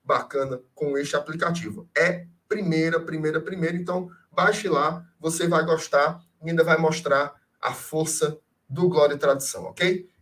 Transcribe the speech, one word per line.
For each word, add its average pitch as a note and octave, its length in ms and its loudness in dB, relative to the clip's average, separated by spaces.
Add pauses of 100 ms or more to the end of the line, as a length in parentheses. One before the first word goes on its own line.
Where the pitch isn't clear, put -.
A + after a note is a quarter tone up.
bacana C3+ 580 -2 (140)
com C#3+ 240 -2
este C#3+ 160 -4
aplicativo. E3 800 -4
É F3 300 0 (200)
primeira, E3 520 0
primeira, D#3+ 420 -2
primeira. E3+ 340 -4
Então, F3+ 360 -4 (200)
baixe G#3 380 2
lá, D#3 340 0 (160)
você D#3+ 280 -2
vai E3 180 4
gostar D#3+ 560 2 (220)
e D#3+ 60 -6
ainda E3 140 4
vai E3 140 4
mostrar D3 560 0 (260)
a B2 140 -4
força D3 640 -4 (320)
do E3 180 2
Glória D3 280 4
e - 20 -6
Tradição, C#3 460 0
ok? F#3 440 -2 (140)